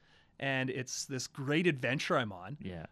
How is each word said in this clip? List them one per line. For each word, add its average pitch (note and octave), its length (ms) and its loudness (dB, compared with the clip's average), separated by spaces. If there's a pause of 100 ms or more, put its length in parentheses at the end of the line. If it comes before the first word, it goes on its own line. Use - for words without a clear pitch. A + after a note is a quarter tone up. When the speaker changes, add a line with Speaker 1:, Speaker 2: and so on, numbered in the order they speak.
(380)
Speaker 1:
And C3 320 0
it's - 340 -4
this C3 220 -4
great D3 400 2
adventure C3+ 520 2
I'm G#2+ 140 0
on F#2+ 280 -8
Speaker 2:
Yeah. F2 320 -6